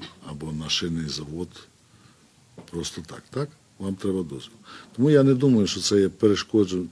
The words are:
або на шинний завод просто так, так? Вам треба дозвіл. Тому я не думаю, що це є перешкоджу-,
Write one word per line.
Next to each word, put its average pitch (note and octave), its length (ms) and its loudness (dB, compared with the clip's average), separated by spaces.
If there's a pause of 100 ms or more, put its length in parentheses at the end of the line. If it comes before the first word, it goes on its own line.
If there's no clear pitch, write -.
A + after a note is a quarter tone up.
(260)
або D#2 260 -12
на D#2 160 -8
шинний E2 400 -4
завод D2+ 400 -10 (1200)
просто E2+ 360 -10
так, - 240 -20
так? D3 180 -6 (300)
Вам G2 160 -6
треба F#2+ 280 -2
дозвіл. C#2 320 -12 (420)
Тому C3+ 140 4
я C#3 120 8
не C3+ 120 6
думаю, B2+ 320 4
що - 140 -6
це G2+ 200 2
є F#2+ 80 4
перешкоджу-, F#2 840 0